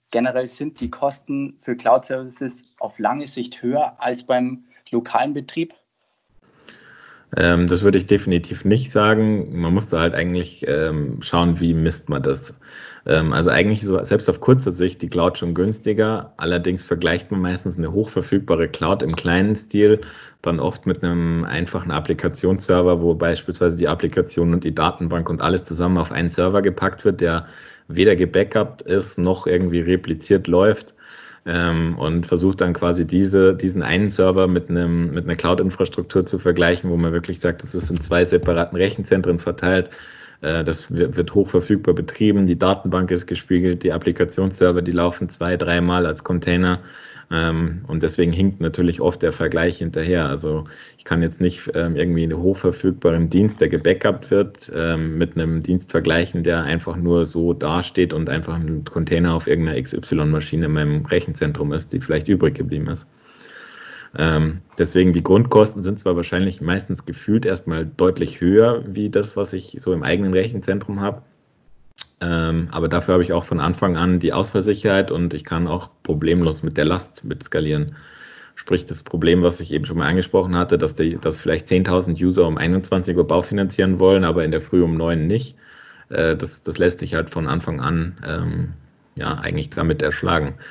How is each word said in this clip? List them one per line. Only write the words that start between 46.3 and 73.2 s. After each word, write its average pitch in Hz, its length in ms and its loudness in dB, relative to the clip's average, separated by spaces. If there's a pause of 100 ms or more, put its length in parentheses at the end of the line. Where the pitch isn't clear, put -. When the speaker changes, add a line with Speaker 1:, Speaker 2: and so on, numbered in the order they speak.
Speaker 2:
ähm, 82 560 -2
und 78 160 -4
deswegen 85 300 2
hinkt 98 260 0
natürlich 85 400 0
oft 87 220 0
der 80 100 2
Vergleich 82 460 0
hinterher. 82 500 0
Also 76 380 -4 (320)
ich - 80 -20
kann 82 180 0
jetzt 82 160 -4
nicht, 90 340 -2
ähm, 85 220 -2
irgendwie 82 280 0
einen 80 140 -2
hochverfügbaren 87 920 2
Dienst, 101 320 2
der 78 80 2
gebackupt 85 600 0
wird, 101 460 0
ähm, 80 420 -2
mit 82 180 0
einem 80 280 0
Dienst 90 260 -2
vergleichen, 85 540 0
der 82 200 2
einfach 82 340 -4
nur 85 280 4
so 85 280 0
dasteht 82 600 0
und 78 160 -4
einfach 82 260 -4
ein 78 280 -4
Container 85 500 0
auf 82 140 -2
irgendeiner 80 300 0
X-Y-Maschine 78 880 -2
in 76 80 0
meinem 76 320 0
Rechenzentrum 78 640 -2
ist, - 220 -6
die - 80 -2
vielleicht 78 260 -2
übrig 85 280 2
geblieben 76 320 -6
ist. 80 220 -8 (1080)
Ähm, 78 440 0 (180)
deswegen 90 360 4
die 85 100 2
Grundkosten 104 580 4
sind 98 200 -4
zwar 87 160 0
wahrscheinlich 92 440 -2
meistens 90 440 -4
gefühlt 104 400 -2
erstmal 82 400 -2
deutlich 87 560 0
höher, 110 440 6
wie 104 240 -4
das, 104 280 -2
was 98 160 -4
ich - 260 -10
so 90 140 -2
im 80 100 -2
eigenen 92 300 0
Rechenzentrum 101 640 -2
hab. 101 240 -6 (1000)
Ähm, 82 500 -2
aber 82 160 -2
dafür 87 280 2
habe 90 80 6